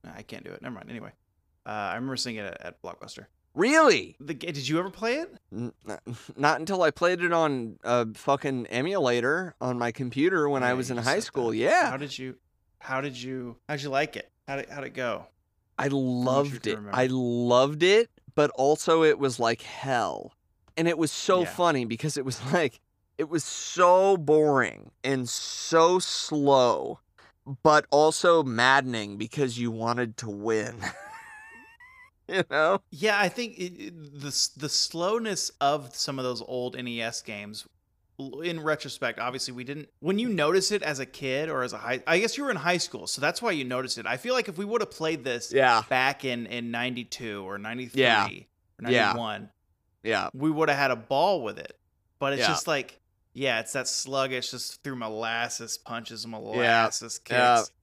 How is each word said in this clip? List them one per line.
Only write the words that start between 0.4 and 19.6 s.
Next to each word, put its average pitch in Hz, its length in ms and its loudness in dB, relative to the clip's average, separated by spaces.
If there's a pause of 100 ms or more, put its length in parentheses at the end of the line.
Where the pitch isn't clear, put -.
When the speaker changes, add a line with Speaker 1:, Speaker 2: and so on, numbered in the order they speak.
Speaker 1:
do - 60 -14
it. - 100 -16
Never 127 140 -12
mind. 110 160 -18
Anyway. 107 220 -14 (520)
Uh, - 60 -12
I 101 240 -6
remember 127 220 -6
seeing 117 200 -6
it 104 100 -10
at, - 200 -12
at - 160 -18
Blockbuster. - 440 -16 (280)
Speaker 2:
Really? 226 640 4
Speaker 1:
The 143 140 -10
g-, 170 180 -10
did 139 160 -6
you 160 120 0
ever 190 100 -6
play 226 280 -4
it? 339 160 -10 (180)
Speaker 2:
N-, 117 200 -8 (140)
not, 104 160 -12 (160)
<laughs> - 180 -18
not 143 240 2
until 185 220 -2
I 156 80 4
played 175 320 0
it 175 100 0
on 139 520 0
a 120 280 2
fucking 135 540 -2
emulator 143 960 0
on 123 160 -2
my 120 140 -2
computer 143 560 0
when 135 140 0
I 123 60 2
Speaker 1:
Yeah, 123 60 2
Speaker 2:
was 127 160 -4
Speaker 1:
you 127 40 -4
Speaker 2:
in 117 40 -4
Speaker 1:
just 117 100 0
Speaker 2:
high 143 80 4
Speaker 1:
said 220 80 -2
Speaker 2:
school, 120 260 -2
Speaker 1:
that. 110 60 -2
Speaker 2:
yeah. 254 340 4
Speaker 1:
How 131 60 -6
did 139 220 -10
you, 131 180 -10 (440)
how 131 200 -4
did 139 160 -8
you, 123 400 -10 (120)
how'd 147 120 -6
you 143 100 -6
like 139 260 -2
it? - 140 -14 (160)
How 139 100 -8
did, 139 120 -8
how'd 139 160 -12
it 123 100 -12
go? 117 320 -4 (500)
Speaker 2:
I 127 80 -2
Speaker 1:
How 143 40 2
much 139 40 0
you 139 60 2
Speaker 2:
loved 127 640 0
Speaker 1:
can 107 100 -2
Speaker 2:
it. - 40 -2
Speaker 1:
remember. 104 200 -4
Speaker 2:
I 127 140 6
loved 123 720 4
it, 208 260 6 (280)
but 147 140 6
also 156 520 4
it 151 160 6
was 127 220 0
like 113 220 0